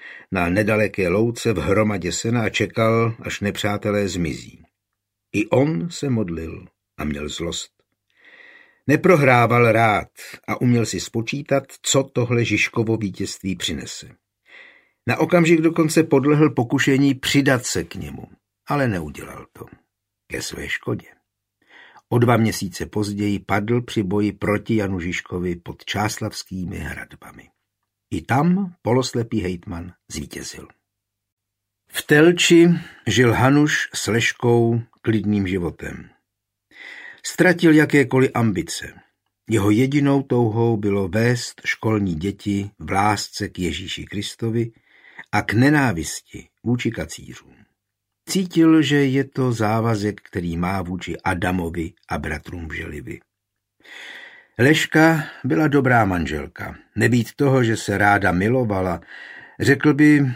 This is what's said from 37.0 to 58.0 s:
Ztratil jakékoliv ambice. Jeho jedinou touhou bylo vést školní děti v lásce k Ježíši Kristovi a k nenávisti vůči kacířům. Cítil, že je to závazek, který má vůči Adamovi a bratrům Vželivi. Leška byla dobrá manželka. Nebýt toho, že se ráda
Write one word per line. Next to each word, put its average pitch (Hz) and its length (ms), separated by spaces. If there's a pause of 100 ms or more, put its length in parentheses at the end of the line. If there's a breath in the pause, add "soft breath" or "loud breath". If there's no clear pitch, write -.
Ztratil 175 500
jakékoliv 135 600
ambice. 104 600 (560)
Jeho 104 220
jedinou 139 520
touhou 117 540
bylo 101 300
vést 117 580
školní 101 500
děti 101 540 (100)
v 78 120
lásce 101 580
k - 100
Ježíši 87 460
Kristovi 113 640 (600 loud breath)
a 104 100
k - 120
nenávisti 120 960 (140)
vůči 120 280
kacířům. 67 640 (760)
Cítil, 165 520
že 143 140
je 139 280
to 131 280
závazek, 107 680
který 87 360
má 95 240
vůči 87 420
Adamovi 87 680 (160)
a 85 80
bratrům 78 500
Vželivi. 76 520 (1400 loud breath)
Leška 156 640 (200 loud breath)
byla 156 240
dobrá 127 380
manželka. 76 720 (180)
Nebýt 113 400
toho, 135 280
že 113 140
se 101 200
ráda 101 340